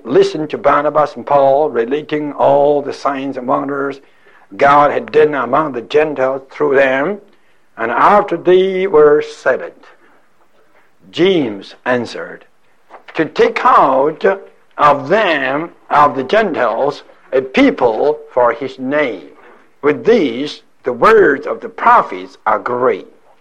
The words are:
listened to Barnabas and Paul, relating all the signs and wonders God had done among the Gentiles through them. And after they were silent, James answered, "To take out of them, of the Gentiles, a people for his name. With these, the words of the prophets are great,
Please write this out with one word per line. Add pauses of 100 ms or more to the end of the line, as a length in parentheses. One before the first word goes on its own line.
listened
to
Barnabas
and
Paul,
relating
all
the
signs
and
wonders (560)
God
had
done
among
the
Gentiles (100)
through
them. (560)
And
after
they
were
silent, (1200)
James (120)
answered, (720)
"To
take
out (520)
of
them, (180)
of
the
Gentiles, (280)
a
people (140)
for
his
name. (520)
With
these, (200)
the
words
of
the
prophets
are
great, (340)